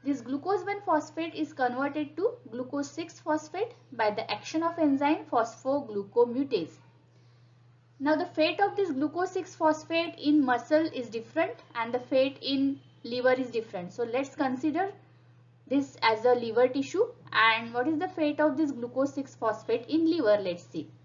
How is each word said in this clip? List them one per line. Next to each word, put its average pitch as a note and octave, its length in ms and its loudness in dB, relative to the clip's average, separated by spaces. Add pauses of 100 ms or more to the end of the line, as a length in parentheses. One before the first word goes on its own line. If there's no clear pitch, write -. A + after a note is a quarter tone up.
This C4+ 140 -2
glucose E4 460 -2
one G4+ 160 -4
phosphate D#4+ 520 -2
is D4+ 200 -6
converted C#4 640 -2
to G4 140 2 (200)
glucose B3+ 400 -6
six - 300 -12
phosphate F4 500 -4 (220)
by A3 180 0
the G#3 180 -6
action - 320 -4
of E4 160 -2
enzyme D4 540 2
phosphoglucomutase. A#3 1400 0 (1300)
Now, D4 160 2
the F4 80 -2
fate E4 340 0
of G4+ 160 2
this F#4+ 160 0
glucose D4+ 400 -2
six - 240 -6
phosphate E4 680 0
in D4 220 4
muscle D4+ 500 2
is B3+ 160 -6
different D4+ 440 -4 (220)
and A#3 180 -2
the B3 60 0
fate C4+ 420 2
in C#4 400 0 (240)
liver B3 260 2
is B3+ 180 0
different. G3+ 440 -6
So A#3+ 100 -4
let's B3+ 320 -2
consider D4+ 560 0 (760)
this C4+ 320 0
as A3 240 2
a B3 80 8
liver A#3 340 2
tissue. C#4+ 380 0 (260)
And A3+ 420 4
what B3+ 140 0
is D#4+ 100 0
the F4+ 120 -2
fate D4+ 320 0
of D4+ 160 2
this D#4 140 0
glucose A#3+ 420 -4
six - 220 -8
phosphate A3 520 -2
in D#4+ 240 2
liver? A3 260 4
Let's F3+ 280 -4
see. D#3 240 -10 (160)